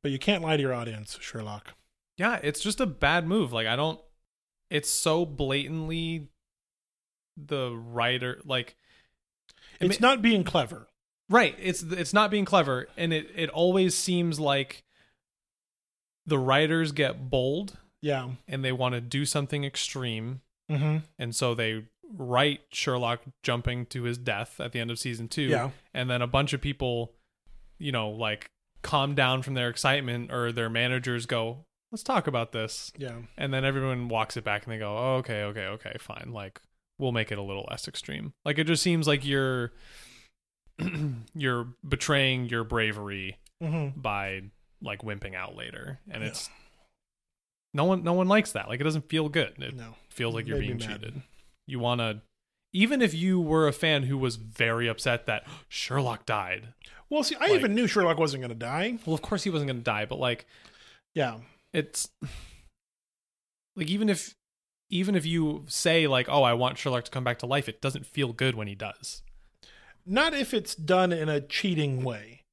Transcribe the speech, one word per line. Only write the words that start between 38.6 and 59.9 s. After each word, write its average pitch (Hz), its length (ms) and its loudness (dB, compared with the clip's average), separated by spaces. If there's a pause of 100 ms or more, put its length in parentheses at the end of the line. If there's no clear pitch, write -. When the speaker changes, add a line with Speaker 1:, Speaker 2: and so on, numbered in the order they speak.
Speaker 2:
just 165 160 2
seems 165 240 4
like 147 160 4
you're, 131 480 0 (1080)
<clears throat> 151 560 -4
you're 123 340 -2 (180)
betraying 135 600 2
your 117 160 0
bravery 104 760 -2 (240)
Speaker 1:
Mm-hmm. 151 360 -2
Speaker 2:
by, 101 440 -4 (400)
like, 104 180 -8
wimping 101 340 -8
out 92 220 -8
later. - 420 -12 (120)
And 113 120 -8
Speaker 1:
Yeah. 110 60 -6
Speaker 2:
it's, - 220 -10 (1200)
no 147 140 2
one, 185 180 2
no 170 80 2
one 185 160 4
likes 208 240 4
that. 104 160 -6
Like, 123 120 -4
it 139 40 -2
doesn't 156 240 0
feel 156 220 0
good. 143 280 0
It 135 160 -8
Speaker 1:
No. 113 200 -14 (160)
Speaker 2:
feels 117 240 -2
like 113 120 -4
you're 110 120 -2
Speaker 1:
Made - 100 -2
me 123 60 -4
Speaker 2:
being 113 160 -6
Speaker 1:
mad. 104 100 -8
Speaker 2:
cheated. 135 220 -10 (440)
You 131 120 -6
wanna, 117 440 0 (520)
even 233 260 4
if 190 140 4
you 185 260 4
were 160 260 4
a 143 60 4
fan 151 320 2
who 135 140 0
was 127 180 0
very 117 520 0
upset 117 360 0
that 107 200 -2 (120)
<gasps> - 140 -20
Sherlock 123 560 -2
died. 104 480 -4 (340)
Speaker 1:
Well, 294 140 2
see, 302 140 0
I - 100 0
Speaker 2:
Like, 415 60 6
Speaker 1:
even 269 220 4
knew 233 120 4
Sherlock 170 320 4
wasn't 139 240 0
gonna 120 120 -6
die. 151 520 -4
Speaker 2:
Well, 160 80 0
of 156 80 -2
course - 220 -4
he - 60 0
wasn't 151 180 0
gonna 123 120 -4
die, 107 240 0